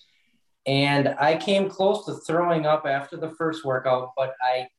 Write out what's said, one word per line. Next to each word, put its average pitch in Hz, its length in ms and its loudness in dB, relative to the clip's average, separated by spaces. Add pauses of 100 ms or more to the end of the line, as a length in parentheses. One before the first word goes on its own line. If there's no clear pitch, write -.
(680)
And 139 520 2
I 156 180 4
came 196 320 0
close 196 380 0
to 143 80 -6
throwing 165 520 0
up 151 200 2
after 139 300 -4
the 160 140 -8
first 160 340 -4
workout, 127 520 0
but 131 260 -2
I 127 260 0 (100)